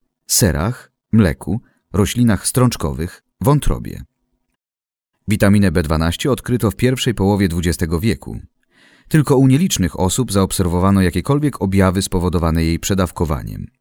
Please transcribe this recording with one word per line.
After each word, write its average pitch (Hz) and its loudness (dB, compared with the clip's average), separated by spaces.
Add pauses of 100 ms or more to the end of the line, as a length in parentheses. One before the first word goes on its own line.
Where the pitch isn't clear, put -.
(260)
serach, 87 -2 (200)
mleku, 98 2 (320)
roślinach 110 0
strączkowych, 85 -2 (180)
wątrobie. 64 0 (1300)
Witaminę 101 4
B 85 0
dwanaście 82 -2
odkryto 120 -2
w - -6
pierwszej 127 0
połowie 98 2
dwudziestego 85 -2
wieku. 82 -4 (680)
Tylko 143 2
u 135 4
nielicznych 131 0
osób 92 -2
zaobserwowano 95 2
jakiekolwiek 135 -2
objawy 95 2
spowodowane 82 0
jej 82 0
przedawkowaniem. 69 -4 (140)